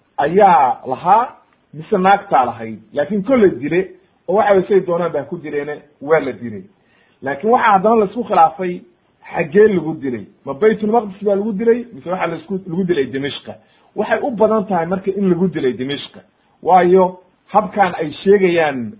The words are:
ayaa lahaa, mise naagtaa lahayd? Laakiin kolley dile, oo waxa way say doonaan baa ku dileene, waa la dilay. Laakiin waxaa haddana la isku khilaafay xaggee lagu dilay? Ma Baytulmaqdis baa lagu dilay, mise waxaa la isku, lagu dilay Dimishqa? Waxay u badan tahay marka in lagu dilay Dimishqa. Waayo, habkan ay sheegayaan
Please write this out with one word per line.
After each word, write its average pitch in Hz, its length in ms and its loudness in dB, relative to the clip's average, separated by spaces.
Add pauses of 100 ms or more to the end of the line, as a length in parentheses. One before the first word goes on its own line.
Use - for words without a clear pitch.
(160)
ayaa 165 680 4
lahaa, 170 500 0 (380)
mise 160 240 -6
naagtaa 190 480 2
lahayd? 113 320 -10 (140)
Laakiin 165 320 -4
kolley 226 260 4
dile, 151 400 -4 (380)
oo 180 80 -2
waxa 208 180 4
way 185 140 2
say 196 120 4
doonaan 170 320 -2
baa 143 120 -4
ku 175 140 -12
dileene, 147 440 -8 (180)
waa 151 200 2
la 131 120 -6
dilay. 107 300 -12 (600)
Laakiin 139 300 -4
waxaa 233 200 4
haddana 202 240 4
la 214 80 4
isku 214 200 -6
khilaafay 180 560 0 (540)
xaggee 170 340 4
lagu 160 320 -2
dilay? 117 240 -8 (200)
Ma 139 100 -8
Baytulmaqdis 214 680 -2
baa 202 120 2
lagu 208 160 -4
dilay, 233 400 0
mise 139 180 -16
waxaa 180 160 -4
la 165 100 -6
isku, 196 180 -10 (120)
lagu 180 180 -4
dilay 151 220 0
Dimishqa? 131 480 -10 (420)
Waxay 214 260 -2
u 285 80 -4
badan 214 360 0
tahay 170 200 -2
marka 190 240 -4
in 196 180 -2
lagu 180 200 2
dilay 139 240 -2
Dimishqa. 131 480 -10 (420)
Waayo, 180 580 4 (320)
habkan 190 480 0
ay 151 120 -6 (120)
sheegayaan 165 760 2